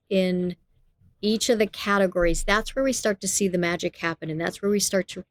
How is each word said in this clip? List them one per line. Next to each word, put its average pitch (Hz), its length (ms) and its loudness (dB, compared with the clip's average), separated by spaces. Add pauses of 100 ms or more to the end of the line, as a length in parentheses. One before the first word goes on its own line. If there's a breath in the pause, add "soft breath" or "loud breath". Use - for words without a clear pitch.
in 180 460 0 (640)
each 214 280 2
of 220 100 4
the 214 80 2
categories, 185 760 0
that's 214 320 0
where 269 80 0
we 269 100 2
start 208 280 -2
to 196 60 -6
see 196 200 0
the 180 120 0
magic 175 380 -2
happen. 165 340 -6
And 160 100 -4
that's 175 220 -4
where 202 80 0
we 208 80 2
start 190 300 0
to 185 220 -12